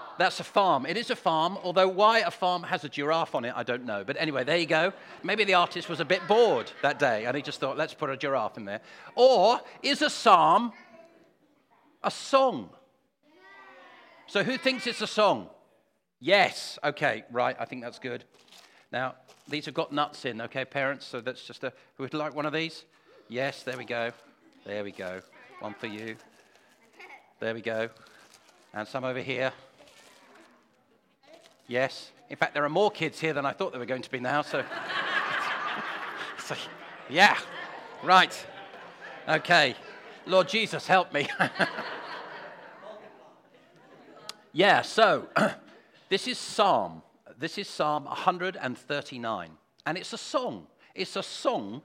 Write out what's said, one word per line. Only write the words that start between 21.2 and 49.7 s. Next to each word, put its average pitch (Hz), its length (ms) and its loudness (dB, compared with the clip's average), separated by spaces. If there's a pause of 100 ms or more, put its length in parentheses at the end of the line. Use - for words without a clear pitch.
just - 200 -16
a, 127 100 -6 (240)
who 135 60 -10
would 127 100 -8
like 151 220 -4
one 147 100 -2
of 147 80 -4
these? 160 320 -6 (420)
Yes, 127 360 -6
there 127 140 -8
we 123 60 -12
go. 117 280 -4 (520)
There 104 200 -6
we 101 80 -10
go. 92 300 -10 (380)
One 104 140 -10
for 117 140 -10
you. 110 280 -10 (1200)
There 113 140 -6
we 113 80 -12
go. 113 280 -6 (840)
And 107 140 -10
some 127 160 -8
over 127 160 -6
here. 127 320 -4 (2250)
Yes. 127 440 -4 (180)
In 139 80 -14
fact, - 160 -2
there 147 100 0
are 147 60 0
more 196 220 2
kids 160 280 -6
here 160 140 -2
than 139 120 -2
I 135 60 -2
thought 190 200 -6
there 127 80 -8
were 120 60 -8
going 127 180 -4
to - 80 -18
be 127 80 -6
now, 131 220 0
so. 143 260 -4
<laughs> - 60 -12 (1700)
So, - 160 -8 (540)
yeah. 165 280 6 (640)
Right. 175 420 6 (840)
Okay. 151 460 4 (500)
Lord 185 240 4
Jesus, 208 380 -2
help 180 260 6
me. 143 200 0
<laughs> - 40 -10 (3250)
Yeah, 160 280 8
so, 180 520 4
<clears throat> 202 140 4 (600)
this 196 180 0
is 247 100 -4
Psalm. 107 640 2 (380)
This 160 180 -8
is 196 100 -8
Psalm 151 380 -2
a - 80 -8
hundred 180 420 -2
and 127 220 -6
thirty-nine. 117 720 -6 (380)